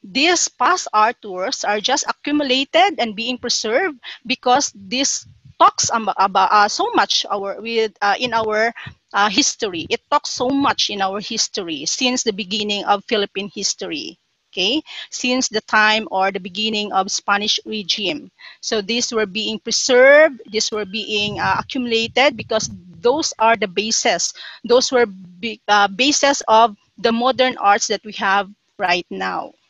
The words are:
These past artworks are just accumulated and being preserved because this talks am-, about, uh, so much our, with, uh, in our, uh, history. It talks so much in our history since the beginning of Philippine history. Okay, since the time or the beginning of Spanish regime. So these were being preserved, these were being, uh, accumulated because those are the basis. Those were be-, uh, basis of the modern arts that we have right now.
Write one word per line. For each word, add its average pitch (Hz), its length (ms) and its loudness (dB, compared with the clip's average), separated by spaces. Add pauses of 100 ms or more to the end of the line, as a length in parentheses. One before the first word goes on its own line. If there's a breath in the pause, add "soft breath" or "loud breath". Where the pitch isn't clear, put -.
These 285 460 2
past 311 440 0
artworks 214 720 -2
are 208 120 0
just 247 280 0
accumulated 285 920 0
and 226 160 -4
being 233 220 -6
preserved 247 600 -2 (300 loud breath)
because 254 480 2
this 214 500 -4 (320)
talks - 340 4
am-, 220 260 -2
about, 190 340 4
uh, 208 160 6
so 392 260 -2
much - 380 2
our, 196 300 -6
with, 220 400 -2
uh, 202 180 2
in 240 140 -2
our, 220 400 0 (400 loud breath)
uh, 202 160 2
history. 196 600 -2
It 220 120 -2 (100)
talks 294 180 0
so 254 200 -2
much 277 400 0
in 208 120 -4
our 196 180 -2
history 175 680 -6
since 254 380 -2
the 220 100 -2
beginning 208 520 -4
of 202 200 0
Philippine 202 480 -4
history. 175 640 -8 (320)
Okay, 214 300 -2 (300 loud breath)
since 254 360 -2
the 214 140 -4
time 214 480 2
or 190 220 0
the 190 80 -6
beginning 208 520 -6
of 190 200 0
Spanish 208 540 -2
regime. 190 680 -6 (300 loud breath)
So 220 200 -2
these 233 320 -4
were 214 140 0
being 208 320 -6
preserved, 269 880 6
these 208 220 -4
were 214 140 -4
being, 208 540 -4
uh, 190 200 0
accumulated 240 760 0
because 220 320 -4 (320)
those 277 380 0
are 226 180 4
the 208 120 -4
basis. 196 680 -2 (320 loud breath)
Those 240 260 4
were 240 140 4
be-, 190 640 -12
uh, 202 200 4
basis 269 600 2
of 220 280 6 (220)
the 226 140 0
modern 247 500 0
arts 202 320 4
that 196 100 -6
we 214 100 -14
have 196 360 0 (300)
right 180 320 0
now. 185 420 -6 (160)